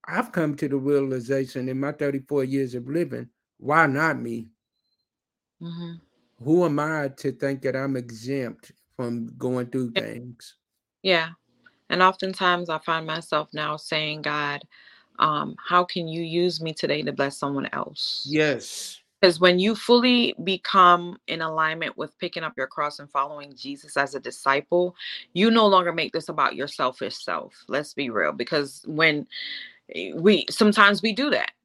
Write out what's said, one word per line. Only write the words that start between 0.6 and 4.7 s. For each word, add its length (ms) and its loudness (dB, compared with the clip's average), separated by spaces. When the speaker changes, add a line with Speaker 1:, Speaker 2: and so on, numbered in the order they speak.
Speaker 1:
the 100 -2
realization 920 -2
in 100 -6
my 140 -4
thirty-four 520 -4
years 300 -4
of 140 -8
living, 400 -4
why 280 4
not 320 0
me? 280 -8